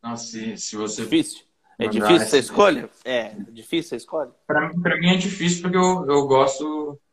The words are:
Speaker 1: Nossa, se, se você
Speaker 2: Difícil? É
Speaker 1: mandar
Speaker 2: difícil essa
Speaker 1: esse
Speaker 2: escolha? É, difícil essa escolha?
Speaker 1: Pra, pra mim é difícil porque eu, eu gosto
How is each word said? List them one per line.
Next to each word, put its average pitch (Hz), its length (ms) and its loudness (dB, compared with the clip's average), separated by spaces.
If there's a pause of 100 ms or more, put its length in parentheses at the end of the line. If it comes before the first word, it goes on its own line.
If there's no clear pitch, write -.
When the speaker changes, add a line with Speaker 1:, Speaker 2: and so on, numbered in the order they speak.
Speaker 1:
Nossa, 117 220 -10
se, 110 320 -10
se - 200 -10
você 107 260 -6
Speaker 2:
Difícil? 147 420 -2 (320)
É 107 100 -4
Speaker 1:
mandar 107 120 -2
Speaker 2:
difícil 110 280 6
essa 143 120 4
Speaker 1:
esse 123 80 2
Speaker 2:
escolha? 143 440 2 (140)
É, 120 260 -2 (180)
difícil 113 400 -6
essa 127 80 -8
escolha? 143 340 -8 (160)
Speaker 1:
Pra, 151 240 0 (100)
pra 170 160 0
mim 170 120 2
é 190 80 4
difícil 180 460 -2
porque 185 140 -2
eu, 185 320 2
eu 143 200 2
gosto 147 680 0 (160)